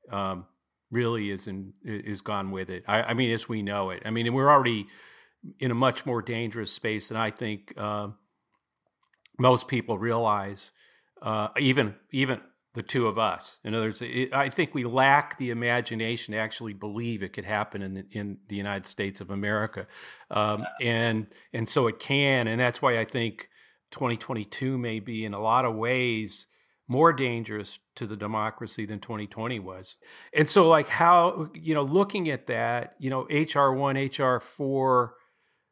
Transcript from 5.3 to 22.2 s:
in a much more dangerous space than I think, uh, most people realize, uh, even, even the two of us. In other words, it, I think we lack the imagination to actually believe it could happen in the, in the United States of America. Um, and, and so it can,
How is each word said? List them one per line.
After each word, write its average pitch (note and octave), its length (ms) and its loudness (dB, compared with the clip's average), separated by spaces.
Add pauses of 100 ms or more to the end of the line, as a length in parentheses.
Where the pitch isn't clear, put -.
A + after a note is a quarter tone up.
in C3 120 0
a A#2 40 0
much B2 300 2
more A#2+ 160 -2
dangerous A2+ 500 -6
space A2 360 -4
than A2 100 -6
I A2 140 -2
think, G#2 460 -8
uh, G#2 320 -6 (1300)
most B2+ 280 6
people A#2 300 -2
realize, G#2 760 -2 (500)
uh, G#2+ 360 -2
even, C3 380 2 (160)
even C3 300 -2 (320)
the A#2 100 -8
two A#2+ 240 0
of G#2 100 -2
us. F#2+ 460 -2
In G#2+ 100 -6
other A2 140 0
words, G#2+ 140 -8
it, B2 320 -4
I C3+ 160 2
think - 240 -2
we C3 100 -2
lack C3+ 540 4
the B2+ 120 -4
imagination A#2 840 -2
to G#2+ 60 -2
actually A2 340 -6
believe G#2 500 -6
it F#2+ 80 -6
could G2 140 -10
happen G#2 360 -4
in F#2+ 120 -8
the, F#2+ 180 -10
in G#2 260 -8 (100)
the G#2 80 -8
United G2 300 -4
States G2 360 -6
of F#2 80 -14
America. G#2 580 -4 (420)
Um, G#2+ 360 0 (160)
and, A2+ 460 0 (260)
and A2+ 160 -4
so B2+ 180 4
it A2 120 -4
can, C#3 480 2